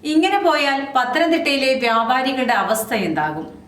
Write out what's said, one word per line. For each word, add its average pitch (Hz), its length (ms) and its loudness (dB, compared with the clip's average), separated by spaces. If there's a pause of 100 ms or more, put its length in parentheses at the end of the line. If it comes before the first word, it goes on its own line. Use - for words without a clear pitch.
(120)
ഇങ്ങനെ 370 320 2
പോയാൽ 285 340 2 (160)
പത്തനംതിട്ടയിലെ 277 760 2 (100)
വ്യാപാരികളുടെ 247 800 0
അവസ്ഥ 214 300 -2 (160)
എന്താകും? 156 400 -4 (200)